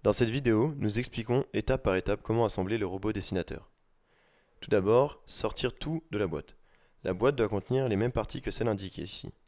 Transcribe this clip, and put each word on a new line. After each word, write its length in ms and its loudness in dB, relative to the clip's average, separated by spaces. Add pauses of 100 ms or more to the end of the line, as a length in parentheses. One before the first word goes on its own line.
Dans 100 4
cette 180 4
vidéo, 480 2
nous 200 0
expliquons 540 -2
étape 320 0
par 100 4
étape 300 0
comment 200 2
assembler 320 0
le 100 0
robot 260 -4
dessinateur. 580 -6 (880)
Tout 80 -14
d'abord, 600 4
sortir 440 -4
tout 380 -6
de 80 -4
la 80 0
boîte. 300 -8 (480)
La 100 0
boîte 220 2
doit 100 2
contenir 420 -2
les 60 0
mêmes 160 0
parties 320 -4
que 80 -6
celles 160 -2
indiquées 360 -4
ici. 280 -10 (180)